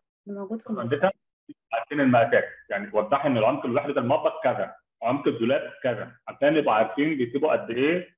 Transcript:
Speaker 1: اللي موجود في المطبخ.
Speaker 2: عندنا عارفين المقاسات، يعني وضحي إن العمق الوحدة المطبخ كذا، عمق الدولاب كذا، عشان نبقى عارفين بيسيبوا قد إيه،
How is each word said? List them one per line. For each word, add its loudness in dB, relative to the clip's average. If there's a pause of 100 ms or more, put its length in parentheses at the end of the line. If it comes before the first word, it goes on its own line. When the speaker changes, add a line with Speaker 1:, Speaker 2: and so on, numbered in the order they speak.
(260)
Speaker 1:
اللي -10
موجود -8
في -20
المطبخ. -6 (100)
Speaker 2:
عندنا 0 (600)
عارفين -4
المقاسات، 4 (260)
يعني -6
وضحي 0
إن 2
العمق 2
الوحدة -2
المطبخ 0
كذا، 0 (280)
عمق 0
الدولاب 0 (100)
كذا، -4 (120)
عشان 0
نبقى 4
عارفين 0
بيسيبوا -2
قد -2
إيه، -2